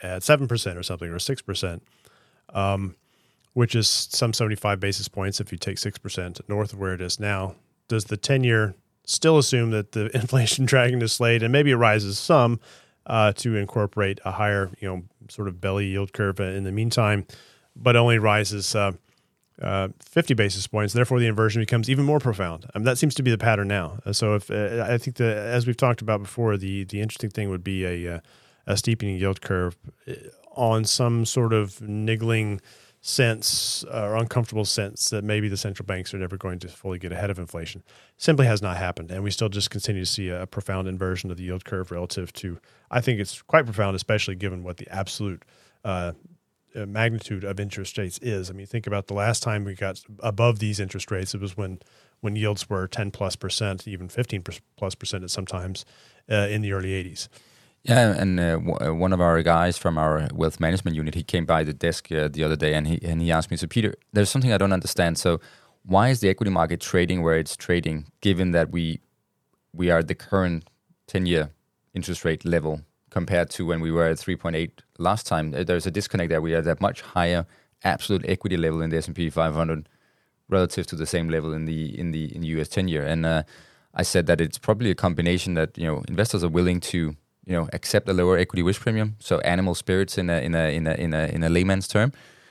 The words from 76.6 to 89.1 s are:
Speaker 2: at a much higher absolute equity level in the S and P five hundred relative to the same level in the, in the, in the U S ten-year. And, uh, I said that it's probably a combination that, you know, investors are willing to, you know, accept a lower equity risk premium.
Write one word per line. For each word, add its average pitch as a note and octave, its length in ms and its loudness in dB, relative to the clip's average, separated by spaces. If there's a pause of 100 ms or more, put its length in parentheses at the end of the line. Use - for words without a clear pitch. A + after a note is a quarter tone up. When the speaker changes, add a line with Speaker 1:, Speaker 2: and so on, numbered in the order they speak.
Speaker 2:
at D#2 40 0
a E2 100 0 (100)
much - 120 -4 (180)
higher E2+ 260 2 (500)
absolute F#2 300 -2 (100)
equity F#2 320 -2
level D#2+ 180 0
in E2 80 -2
the E2 60 0
S D#2+ 100 -2
and D#2+ 120 -10
P E2 100 0 (120)
five D#2+ 180 2
hundred D#2+ 220 0 (760)
relative F#2 340 0
to F2 40 -8
the D#2 200 -6
same E2 200 0
level D#2+ 220 -2
in D#2+ 120 -6
the, D#2+ 100 -4 (220)
in F2 140 -4
the, D#2 80 -4 (120)
in - 80 -10
the D#2+ 120 -4
U - 20 -2 (100)
S - 80 -14
ten-year. E2+ 380 0
And, D#2+ 120 0
uh, D#2+ 160 2 (600)
I - 20 2
said F2+ 260 2
that E2 160 6
it's - 220 -8
probably A2 240 2
a F2 140 -2
combination F2 540 2
that, D#2+ 100 2 (120)
you E2+ 80 0
know, D2 80 0 (100)
investors G2+ 360 0
are E2 160 0
willing F2+ 200 4 (120)
to, F2+ 60 -2 (520)
you F2+ 80 0
know, E2 160 0
accept - 340 0
a F#2+ 60 0
lower F2+ 300 4
equity F#2 260 0
risk G2 120 0
premium. A2 280 0 (100)